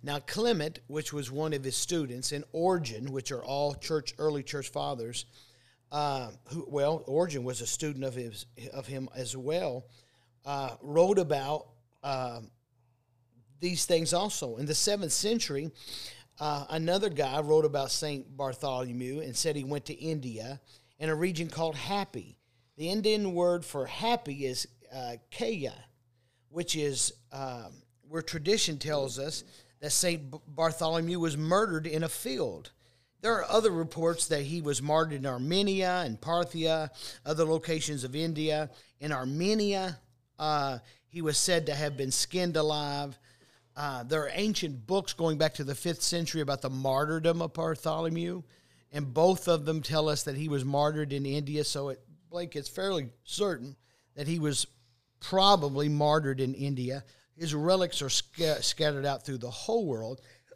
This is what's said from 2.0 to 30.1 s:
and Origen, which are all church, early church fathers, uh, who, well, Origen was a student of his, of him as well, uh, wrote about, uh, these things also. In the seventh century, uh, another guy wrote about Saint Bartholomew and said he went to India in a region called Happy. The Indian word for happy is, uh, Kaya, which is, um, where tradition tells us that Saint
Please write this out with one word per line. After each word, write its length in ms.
and 200
Origen, 600
which 200
are 120
all 300
church, 440
early 260
church 260
fathers, 560
uh, 400
who, 200
well, 380
Origen 360
was 180
a 60
student 360
of 100
his, 320
of 140
him 280
as 200
well, 520
uh, 360
wrote 380
about, 480
uh, 380
these 260
things 280
also. 440
In 100
the 80
seventh 360
century, 600
uh, 300
another 400
guy 320
wrote 240
about 240
Saint 480
Bartholomew 800
and 160
said 200
he 80
went 220
to 100
India 640
in 100
a 60
region 340
called 260
Happy. 640
The 120
Indian 440
word 320
for 220
happy 580
is, 220
uh, 220
Kaya, 420
which 260
is, 380
um, 500
where 140
tradition 560
tells 420
us 240
that 120
Saint 400